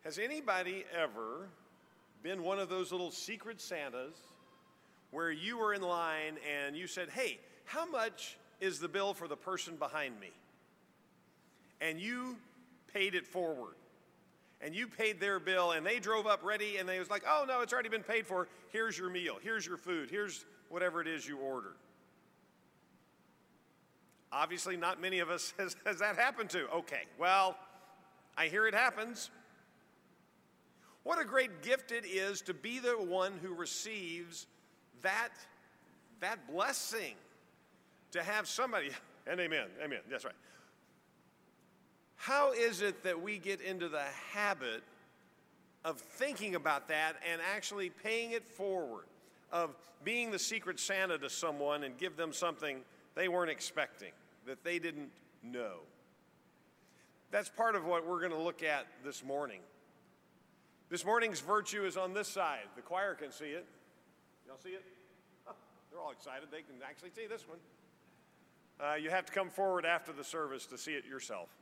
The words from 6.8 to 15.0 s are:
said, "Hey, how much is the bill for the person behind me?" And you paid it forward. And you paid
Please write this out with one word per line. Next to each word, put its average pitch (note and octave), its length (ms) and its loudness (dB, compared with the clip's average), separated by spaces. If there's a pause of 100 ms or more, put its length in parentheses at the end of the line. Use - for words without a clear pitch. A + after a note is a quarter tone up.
said, F3 220 -4
"Hey, F#3 300 0 (240)
how D#4+ 220 -2
much A#3 520 -2 (220)
is F#3 200 -2
the E3 100 -4
bill G3 240 2
for E3+ 160 -8
the C#3+ 80 -4
person F3 400 -4
behind C#3 420 -2
me?" F#2+ 120 -12 (1500)
And D#3+ 220 0
you B3 360 -4 (540)
paid G3 240 2
it D#3+ 100 2
forward. D3 500 -2 (840)
And D#3 160 -6
you A#3 120 -2
paid G#3+ 320 0